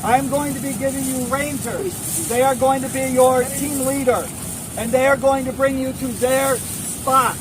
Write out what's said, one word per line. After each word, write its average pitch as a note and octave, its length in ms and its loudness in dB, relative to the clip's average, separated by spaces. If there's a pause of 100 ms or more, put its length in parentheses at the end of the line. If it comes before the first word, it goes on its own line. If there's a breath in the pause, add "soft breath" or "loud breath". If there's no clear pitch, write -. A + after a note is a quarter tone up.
I'm B3+ 260 2
going C#4+ 260 -2
to - 40 -6
be C4+ 140 -4
giving C4+ 320 -2
you B3+ 200 -4
rangers. C#4 1000 -4
They A#3+ 140 2
are C4+ 140 4
going C4 260 2
to C4 80 -4
be C4 220 -2
your B3+ 320 6
team C#4 420 -2
leader. B3+ 420 0 (500)
And A3 140 -4
they B3+ 140 4
are C#4 120 4
going C4+ 280 2
to B3+ 80 -4
bring C4+ 240 0
you C4 140 -2
to C4 160 -6
their B3+ 480 2
spot. - 840 0